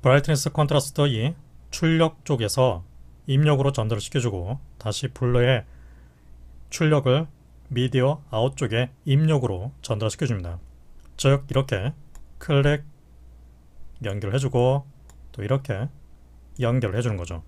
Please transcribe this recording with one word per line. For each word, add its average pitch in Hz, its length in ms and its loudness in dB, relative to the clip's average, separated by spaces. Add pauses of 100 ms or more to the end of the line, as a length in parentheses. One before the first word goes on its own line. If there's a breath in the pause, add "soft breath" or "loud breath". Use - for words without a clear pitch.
브라이트니스 143 500 2
컨트라스트 143 560 0
이 127 280 -2 (360)
출력 160 520 0
쪽에서 117 600 0 (400)
입력으로 139 460 2
전달을 110 280 -2
시켜주고 110 600 -4 (180)
다시 110 320 -6
블러의 123 560 2 (1040 soft breath)
출력을 151 580 2 (400)
미디어 131 640 0
아웃 120 260 0
쪽에 120 360 -2 (140)
입력으로 135 760 2
전달시켜줍니다. 104 760 -2 (580)
즉 139 320 2
이렇게 131 440 0 (440)
클릭 147 460 2 (1200)
연결해주고 123 840 0 (460)
또 - 120 -10
이렇게 120 460 -2 (720)
연결을 117 380 0
해주는 117 200 -2
거죠. 85 300 -8